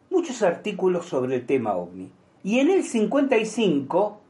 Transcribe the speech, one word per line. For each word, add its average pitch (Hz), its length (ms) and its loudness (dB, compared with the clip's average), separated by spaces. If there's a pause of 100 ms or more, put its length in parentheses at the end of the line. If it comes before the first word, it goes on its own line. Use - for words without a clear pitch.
muchos 320 320 -2
artículos 185 640 0
sobre 131 300 -2
el 120 100 -4
tema 113 300 0
ovni. 90 360 -8 (320)
Y 214 160 0
en 302 120 4
el 370 120 2
cincuenta 233 540 2
y 220 80 2
cinco 180 840 0